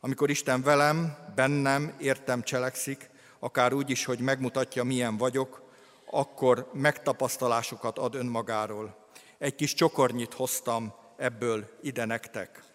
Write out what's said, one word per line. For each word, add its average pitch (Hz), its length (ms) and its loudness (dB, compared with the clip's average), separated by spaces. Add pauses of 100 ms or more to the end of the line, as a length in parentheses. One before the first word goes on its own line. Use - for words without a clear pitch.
Amikor 135 300 0
Isten 131 320 0
velem, 147 540 4 (180)
bennem, 139 680 2
értem 131 420 0
cselekszik, 131 680 -4 (280)
akár 123 340 2
úgy 139 180 0
is, 127 140 0
hogy 123 140 -2
megmutatja, 131 680 0
milyen 123 320 0
vagyok, 127 460 -2 (480)
akkor 127 640 2
megtapasztalásokat 123 1300 0
ad 123 160 -2
önmagáról. 110 840 -4 (420)
Egy 139 160 -2
kis 143 200 -2
csokornyit 123 600 2
hoztam 113 600 -4 (220)
ebből 117 680 -4
ide 127 220 -4
nektek. 110 580 -8 (120)